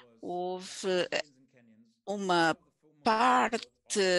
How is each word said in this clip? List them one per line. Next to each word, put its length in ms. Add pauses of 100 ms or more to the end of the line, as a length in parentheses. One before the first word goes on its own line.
(220)
houve, 880
eh, 120 (800)
uma 520 (460)
parte, 960 (200)